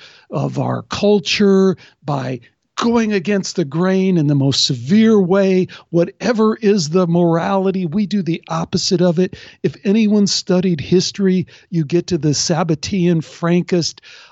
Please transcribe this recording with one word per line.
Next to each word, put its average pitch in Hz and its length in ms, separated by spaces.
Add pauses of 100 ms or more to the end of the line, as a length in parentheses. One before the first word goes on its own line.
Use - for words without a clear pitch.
(300)
of 139 300
our 123 240
culture, 196 920 (280)
by 131 360 (360)
going 226 380
against 196 420
the 170 100
grain 185 520
in 151 80
the 147 100
most 135 300
severe 202 560
way, 185 460 (240)
whatever 214 640
is 196 340
the 180 160
morality, 180 800
we 190 220
do 202 160
the 160 240
opposite 170 520
of 175 200
it. 185 160 (260)
If 180 220
anyone 208 420
studied 180 560
history, 185 640 (240)
you 165 160
get 170 220
to 175 100
the 147 120
Sabbatean 170 880
Frankist 170 840 (320)